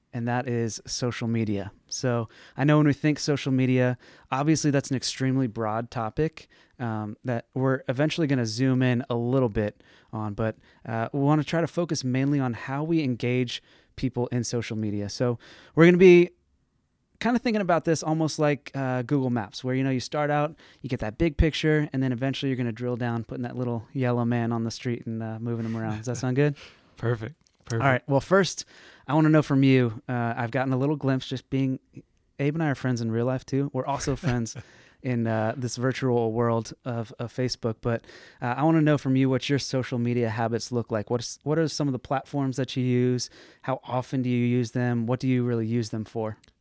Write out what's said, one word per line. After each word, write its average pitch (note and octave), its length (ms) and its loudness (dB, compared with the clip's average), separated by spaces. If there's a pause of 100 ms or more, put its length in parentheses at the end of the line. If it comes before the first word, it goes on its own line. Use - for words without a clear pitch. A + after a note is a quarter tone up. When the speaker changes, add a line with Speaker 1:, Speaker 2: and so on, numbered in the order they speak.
(120)
Speaker 1:
and A#2+ 160 -6
that A#2+ 200 -2
is A#2 380 -4
social A#2+ 420 -4
media. G#2+ 440 -2 (160)
So A#2+ 400 -2 (300)
I C3 60 0
know D3+ 120 6
when D3+ 100 6
we C#3+ 60 6
think D3+ 260 0
social C#3 340 -2
media, B2+ 440 2 (340)
obviously C#3+ 400 2
that's C3+ 200 0
an C3+ 60 -2
extremely C3 500 0
broad A2+ 440 -4
topic, B2+ 580 -4 (300)
um, A2 460 -6
that A#2+ 300 -4
we're C3 340 0
eventually D3+ 380 0
gonna C3+ 180 2
zoom B2+ 380 2
in B2+ 260 2
a A#2+ 60 -2
little B2 340 2
bit G#2 340 -4 (300)
on, G#2+ 220 -6
but, A2 220 -2 (300)
uh, A2+ 280 -4
we C#3+ 60 -2
wanna D3 240 4
try E3 180 -2
to D#3 40 0
focus D#3+ 380 -2
mainly C3+ 340 0
on B2+ 140 0
how C3+ 320 -6
we D#3+ 180 0
engage B2 600 -2 (340)
people A#2+ 300 -2
in B2 180 -2
social A#2 320 -4
media. G#2 320 -4
So B2 300 -2 (360)
we're E3 120 10
gonna F3+ 100 10
be F3 340 10 (880)
kinda A#3+ 180 2
thinking G#3+ 240 0
about E3+ 220 2
this D#3+ 180 0
almost D#3+ 360 -2
like, D3 360 0
uh, B2+ 280 -2
Google C3 280 0
Maps, A2 320 -6
where, B2+ 140 -2
you C3+ 80 0
know, C3+ 60 0
you B2+ 100 0
start D3 300 -4
out, D3 260 0 (240)
you C#3 80 -10
get A#2+ 120 -4
that G#2+ 180 -6
big E3 180 0
picture, D3+ 560 2
and C3 100 0
then C3 100 0
eventually C3+ 380 -2
you're C3 60 -2
gonna A#2 160 -2
drill B2 240 -6
down, A#2+ 280 -2
putting - 200 -8
that B2 120 -8
little A#2+ 360 -4
yellow B2 320 0
man A#2 280 0
on A#2 120 -2
the A2+ 80 -4
street - 340 -6
and, A2+ 160 -6
uh, A2 160 -8
moving A#2 260 -4
him A2+ 120 -4
around. A2 220 -4
Does A2 80 -12
that B2 100 -4
sound B2+ 200 -2
good? C#3+ 200 4 (200)
Speaker 2:
<laughs> - 200 -20
Perfect. A2+ 400 -4 (280)
Perfect. A2+ 200 -2
Speaker 1:
All C#3 40 4
right. B2+ 200 2
Well, C#3 120 2
first, - 440 2 (420)
I C3+ 80 -2
wanna D#3 140 4
know D#3 140 6
from C3+ 200 2
you. B2+ 460 4
Uh, A#2+ 280 -2
I've A#2 140 -4
gotten C3 220 -2
a B2+ 40 0
little C#3+ 200 0
glimpse, C3+ 320 -2
just C3 200 -8
being, C3+ 300 0 (600)
Abe D3 160 0
and E3 60 -2
I D#3 80 0
are C3 40 0
friends B2 260 -2
in A2+ 120 -2
real A#2 140 0
life C3 200 -4
too. C#3+ 260 -2
We're C3 140 -4
also C#3 300 -2
friends B2 400 -4 (220)
Speaker 2:
<laughs> - 240 -20
Speaker 1:
in, A#2 260 -2
uh, A2 280 0
this B2 200 -6
virtual A#2+ 560 0
world A#2 400 0 (120)
of, A#2 360 -6
of A#2 120 -10
Facebook. A#2+ 500 -4
But, A#2 220 -2 (360)
uh, B2 160 -4
I C3+ 80 0
wanna E3 180 4
know D3 160 4
from C3 160 0
you C3 160 4
what C3 180 -2
your C#3 120 0
social B2+ 380 -4
media A#2+ 300 0
habits A2+ 440 -2
look A#2 180 -2
like. G#2+ 180 -2
What A#2+ 120 0
is, - 240 -12
what D3+ 120 0
are D#3+ 120 2
some D3 180 -4
of C#3 60 0
the A#2+ 80 -4
platforms C3+ 560 -4
that C3 200 -4
you C3 80 0
use? B2 460 0 (320)
How C3 220 -4
often B2+ 380 -4
do B2 60 -2
you B2 160 0
use A#2+ 280 0
them? A#2+ 340 0
What B2 140 -2
do C3 80 -2
you B2+ 160 2
really A#2 220 -2
use A2+ 240 -2
them A2 140 -6
for? A2 320 -6 (240)